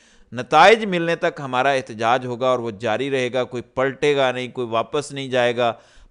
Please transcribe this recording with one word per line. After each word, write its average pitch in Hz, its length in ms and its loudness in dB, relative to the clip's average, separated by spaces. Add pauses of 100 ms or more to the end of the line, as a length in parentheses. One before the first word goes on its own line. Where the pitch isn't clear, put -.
(320)
نتائج 175 520 6
ملنے 170 320 -2
تک 165 240 -4
ہمارا 127 280 0
احتجاج 127 580 0
ہوگا 123 220 -2
اور 127 100 2
وہ 117 120 -6
جاری 117 400 -4
رہے 127 220 -2
گا، 127 120 -2
کوئی 120 180 -8
پلٹے 135 540 -2
گا 131 160 2
نہیں، 127 160 -6
کوئی 120 200 -8
واپس 113 440 -2
نہیں 135 160 -8
جائے 123 280 2
گا، 120 160 0 (380)